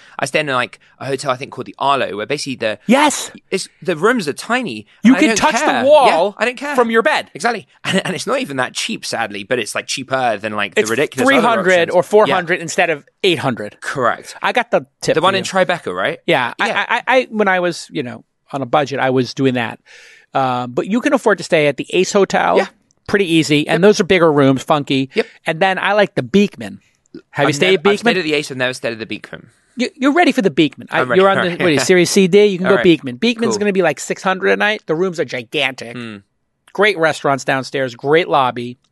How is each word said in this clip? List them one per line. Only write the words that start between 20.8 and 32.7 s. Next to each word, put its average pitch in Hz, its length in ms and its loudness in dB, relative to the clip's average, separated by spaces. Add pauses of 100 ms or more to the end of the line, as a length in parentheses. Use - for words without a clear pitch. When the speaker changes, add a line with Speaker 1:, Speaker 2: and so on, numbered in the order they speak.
Speaker 2:
you 220 160 -2
can 285 120 0
afford 208 260 2
to 165 40 -12
stay 156 220 2
at 143 120 0
the - 140 -8
Ace 185 200 0
Hotel. 185 460 2
Yeah. 196 100 2 (400)
Pretty 202 180 0
easy. 151 420 2
And 160 140 0
Speaker 1:
Yep. 190 60 6
Speaker 2:
those 208 120 4
are 214 40 0
bigger 170 280 4
rooms, 135 300 4
funky. 135 540 -2
Speaker 1:
Yep. 226 100 0 (220)
Speaker 2:
And 165 120 -2
then 190 200 0
I 196 140 0
like 208 200 2
the 143 80 -2
Beekman. 120 580 0 (520)
Have 143 140 2
you - 40 4
Speaker 1:
I've 143 60 0
Speaker 2:
stayed 143 160 0
Speaker 1:
nev-, - 80 4
Speaker 2:
at 147 40 -4
Beekman? 196 100 4
Speaker 1:
I've 208 60 -2
stayed 208 180 0
at 185 60 -2
the 151 120 -2
Ace. 147 160 -4
I've 131 60 -10
never 127 160 -2
stayed 123 200 -6
at 113 60 -12
the 107 80 -10
Beekman. - 420 -14 (280)
Speaker 2:
You, 240 180 -4
you're 277 180 2
ready 339 180 4
for 240 120 0
the 185 80 0
Beekman. 135 400 0
I, 151 100 0
Speaker 1:
I'm 127 80 -2
ready. 117 100 2
Speaker 2:
you're 196 100 6
on 196 80 2
the, 123 40 2
Speaker 1:
All 175 80 0
right. 170 100 -6
Speaker 2:
what - 80 0
are 165 40 4
you, 139 80 2
Series 175 320 4
C, 196 160 4
D? 202 180 6
You 190 140 0
can 185 80 -4
Speaker 1:
All 190 60 4